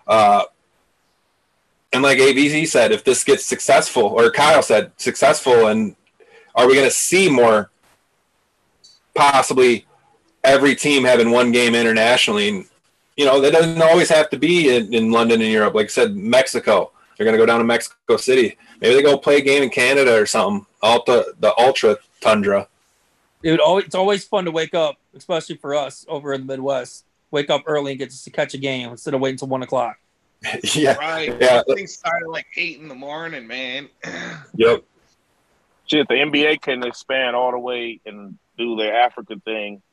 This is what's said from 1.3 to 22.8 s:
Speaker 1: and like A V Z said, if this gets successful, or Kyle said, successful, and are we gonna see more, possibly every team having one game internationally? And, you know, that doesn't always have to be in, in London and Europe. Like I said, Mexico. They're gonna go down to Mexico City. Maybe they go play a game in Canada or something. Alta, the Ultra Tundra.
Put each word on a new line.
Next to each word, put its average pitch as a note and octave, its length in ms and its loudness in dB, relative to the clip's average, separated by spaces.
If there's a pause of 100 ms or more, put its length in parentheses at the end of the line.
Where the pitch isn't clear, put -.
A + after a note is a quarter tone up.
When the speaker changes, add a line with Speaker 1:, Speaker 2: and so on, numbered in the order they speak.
Speaker 1:
and B2+ 80 -2
like C#3 160 2
A C3+ 160 4
V C#3+ 160 2
Z D#3 160 -2
said, A#2 260 2
if G#2+ 120 -2
this B2+ 200 0
gets C3+ 220 0
successful, - 600 0
or A2+ 260 2
Kyle D3 320 2
said, G#2+ 340 0
successful, B2 680 2
and G#2+ 280 -2 (600)
are A#2+ 100 4
we C3 80 6
gonna C3+ 160 4
see F3+ 400 0
more, A2+ 400 2 (1400)
possibly C3 720 2 (580)
every C3+ 300 4
team C#3+ 300 0
having A#2 260 4
one A#2+ 220 2
game A#2+ 240 2
internationally? A2+ 760 0
And, F#2+ 160 -8 (500)
you D3 100 0
know, C3+ 160 4
that C#3+ 100 4
doesn't E3 300 2
always D#3+ 280 4
have D#3 200 2
to C#3+ 80 -6
be D3+ 380 2
in, A2+ 180 -2
in A2+ 180 0
London A#2 300 2
and A2 100 0
Europe. G#2+ 220 0
Like G#2+ 140 0
I - 20 -16
said, G#2+ 260 0
Mexico. A#2 760 0 (260)
They're G#2+ 80 -4
gonna A2 140 2
go A2+ 80 6
down A#2 100 2
to A#2 80 0
Mexico A#2 500 -2
City. B2 440 0 (200)
Maybe A2+ 140 2
they C#3 80 6
go C#3+ 160 4
play C#3+ 200 2
a C#3+ 40 2
game C#3 220 0
in B2 80 -4
Canada B2+ 500 2
or G#2 60 0
something. G2+ 400 -2 (160)
Alta, A#2 560 0
the G#2 200 2
Ultra A#2+ 380 2 (240)
Tundra. G2+ 460 0 (720)